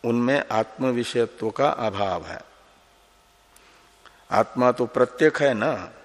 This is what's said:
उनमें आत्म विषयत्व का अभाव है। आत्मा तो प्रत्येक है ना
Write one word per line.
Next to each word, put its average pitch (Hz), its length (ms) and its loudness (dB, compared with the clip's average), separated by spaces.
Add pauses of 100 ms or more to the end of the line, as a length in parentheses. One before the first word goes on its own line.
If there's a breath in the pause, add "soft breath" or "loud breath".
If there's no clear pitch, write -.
उनमें 120 480 0
आत्म 110 340 -2
विषयत्व 117 640 -2
का 139 180 0
अभाव 98 580 -2
है। - 140 -14 (1900 soft breath)
आत्मा 123 420 2
तो 120 140 0
प्रत्येक 139 520 2
है 139 160 2
ना 113 380 -4 (120)